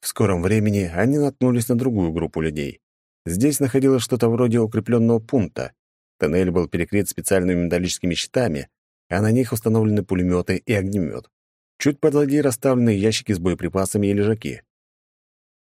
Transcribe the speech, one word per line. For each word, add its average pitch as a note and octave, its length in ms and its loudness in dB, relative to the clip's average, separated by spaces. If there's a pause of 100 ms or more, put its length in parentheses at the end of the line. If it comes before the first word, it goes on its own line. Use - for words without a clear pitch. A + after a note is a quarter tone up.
в - 60 -16
скором F#2+ 360 0
времени G2+ 520 0
они B2 240 0
наткнулись B2+ 500 0
на B2 80 2
другую A2 360 0
группу E2 280 -4
людей. D2+ 400 -6 (460)
Здесь A#2 320 0
находилось C3+ 440 2
что-то A#2 260 0
вроде A#2 300 2
укрепленного A2+ 600 2
пункта. G2+ 540 -4 (460)
Тоннель F2+ 320 2
был E2+ 180 0
перекрыт F#2+ 400 -2
специальными F2+ 560 0
металлическими F2 500 -2
щитами, E2 540 -4 (400)
а F2+ 120 0
на A2 120 2
них B2 200 0
установлены A2 520 0
пулеметы F2+ 520 0
и - 160 -4
огнемет. F#2+ 580 -4 (480)
Чуть D3 200 -2
позади D3 420 2
расставлены B2 500 2
ящики G#2+ 420 0
с F#2+ 60 0
боеприпасами F#2 720 -2
и G2+ 40 2
лежаки. G#2 500 -2 (1080)